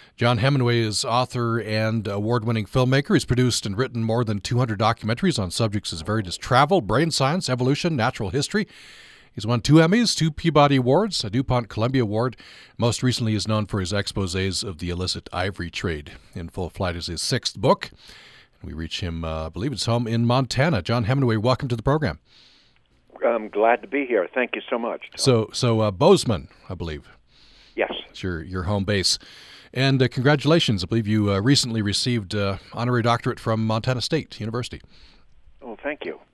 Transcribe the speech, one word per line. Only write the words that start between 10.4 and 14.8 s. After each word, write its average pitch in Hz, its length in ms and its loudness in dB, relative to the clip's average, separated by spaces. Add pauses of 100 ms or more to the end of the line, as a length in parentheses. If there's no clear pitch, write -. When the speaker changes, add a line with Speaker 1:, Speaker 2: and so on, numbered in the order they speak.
Speaker 1:
Awards, 147 460 2
a 104 60 -6
DuPont 120 400 -2
Columbia 127 320 0
Award. 113 340 0 (440)
Most 117 240 0
recently 117 320 2
is 101 120 -2
known 107 200 0
for 104 120 -4
his 90 140 -4
exposés 95 680 -2
of 90 160 -10
the 85 100 -6